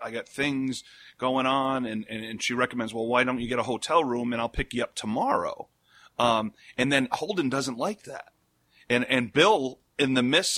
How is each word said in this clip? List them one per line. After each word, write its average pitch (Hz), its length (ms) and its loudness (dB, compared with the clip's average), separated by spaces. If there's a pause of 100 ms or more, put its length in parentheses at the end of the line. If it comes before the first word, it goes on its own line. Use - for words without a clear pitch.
I 117 80 -8
got 117 160 -8
things 135 560 -2 (340)
going 127 280 0
on." 131 400 0
And, 110 240 -4
and, 110 140 -8
and 113 180 -10
she - 120 -2
recommends, 120 400 -2
"Well, 113 120 -4
why 123 180 4
don't 127 180 -2
you 120 80 -4
get 123 100 0
a 113 40 2
hotel 131 400 2
room 120 300 -2
and 117 80 -2
I'll 117 80 -2
pick - 240 -6
you 120 100 -2
up - 120 -8
tomorrow?" 110 720 -2 (500)
Um, 110 360 2 (240)
and 127 140 2
then 135 200 2
Holden 170 380 -2
doesn't 127 280 -2
like 190 260 -6
that. - 260 -14 (600)
And, 123 160 2
and 123 280 0
Bill, 156 460 4 (200)
in 135 160 2
the 127 80 4
midst 156 340 2